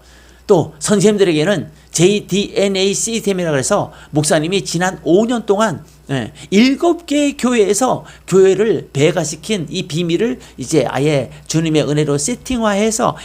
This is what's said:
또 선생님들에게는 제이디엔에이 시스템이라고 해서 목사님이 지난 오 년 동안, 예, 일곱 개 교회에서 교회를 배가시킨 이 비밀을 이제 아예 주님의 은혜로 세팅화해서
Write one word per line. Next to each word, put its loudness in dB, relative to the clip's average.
또 2
선생님들에게는 0
제이디엔에이 0
시스템이라고 -2
해서 -2
목사님이 0
지난 -4
오 4
년 -4
동안, 0
예, -4
일곱 2
개 0
교회에서 0
교회를 2
배가시킨 -2
이 -6
비밀을 -2
이제 0
아예 -2
주님의 0
은혜로 0
세팅화해서 -2